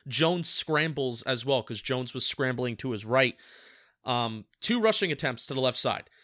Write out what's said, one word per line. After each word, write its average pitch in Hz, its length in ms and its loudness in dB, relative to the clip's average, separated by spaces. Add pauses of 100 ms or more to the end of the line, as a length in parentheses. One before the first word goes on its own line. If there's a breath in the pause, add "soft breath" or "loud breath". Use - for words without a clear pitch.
Jones 160 400 2
scrambles 147 760 0
as 123 220 -2
well, 131 180 2
'cause 110 180 -8
Jones 127 340 -4
was 127 120 -2
scrambling 127 520 -2
to 131 140 -4
his 107 120 -6
right. 127 320 4 (680 soft breath)
Um, 117 420 -2 (140)
two 240 200 0
rushing 208 320 2
attempts 135 340 -4
to 143 80 -6
the 131 60 -2
left 127 180 2
side. - 300 -2 (160 soft breath)